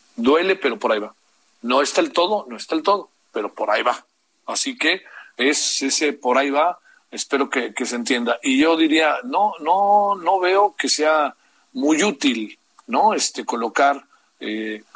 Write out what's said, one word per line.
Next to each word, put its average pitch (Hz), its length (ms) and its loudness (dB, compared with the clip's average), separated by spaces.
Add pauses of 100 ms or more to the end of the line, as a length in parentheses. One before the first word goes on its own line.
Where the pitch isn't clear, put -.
(160)
Duele, 165 400 2
pero 117 220 -4
por 117 140 0
ahí 104 80 0
va. 104 140 -10 (480)
No 127 200 2
está 143 180 0
el 156 120 0
todo, 175 360 0
no 117 80 -12
está - 180 -8
el 156 80 -2
todo, 196 280 0 (220)
pero 104 200 -6
por 104 180 -4
ahí 113 120 0
va. 120 240 -2 (400)
Así 120 300 -2
que 170 260 -2 (340)
es - 460 0
ese 139 300 0
por 127 260 -2
ahí 139 120 0
va, 160 280 0 (320)
espero 135 400 -2
que, 117 240 -4
que 123 120 -4
se 120 100 -4
entienda. 120 460 -2
Y 135 160 0
yo 160 180 4
diría, 156 480 2
no, 185 360 0
no, 202 560 2
no 185 220 0
veo 196 380 2
que - 120 -2
sea 151 460 2 (380)
muy 151 300 2
útil, 120 560 -2 (280)
¿no? 185 280 2
Este, - 300 -2
colocar, 131 600 0 (360)
eh, 107 420 -8 (140)